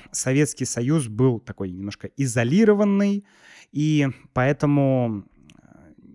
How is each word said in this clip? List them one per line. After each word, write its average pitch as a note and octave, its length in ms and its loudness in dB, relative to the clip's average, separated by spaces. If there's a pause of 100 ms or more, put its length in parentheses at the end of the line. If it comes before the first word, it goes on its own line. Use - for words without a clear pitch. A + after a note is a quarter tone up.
(120)
Советский C3 540 -2
Союз B2+ 420 -2
был A#2 320 0
такой G2 320 -10
немножко G2 440 -10
изолированный, G3+ 1080 2 (480)
и D3 360 0 (240)
поэтому, C3 920 0 (340)
э, - 340 -20 (220)